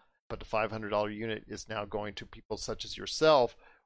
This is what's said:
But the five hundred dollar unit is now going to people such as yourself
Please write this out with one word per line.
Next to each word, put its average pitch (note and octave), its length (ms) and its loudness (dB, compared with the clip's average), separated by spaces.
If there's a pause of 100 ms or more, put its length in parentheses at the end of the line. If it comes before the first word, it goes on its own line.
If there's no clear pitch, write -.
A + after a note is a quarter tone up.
(300)
But A2 80 -6
the A2 80 -12
five A2 240 0
hundred A2 200 -6
dollar G#2 200 2
unit G#2+ 380 -4
is - 200 -10
now G#2+ 180 -4
going G#2 280 -4
to G#2 140 -12
people G#2+ 300 -10
such - 280 -6
as G2+ 100 -8
yourself C3 600 6 (300)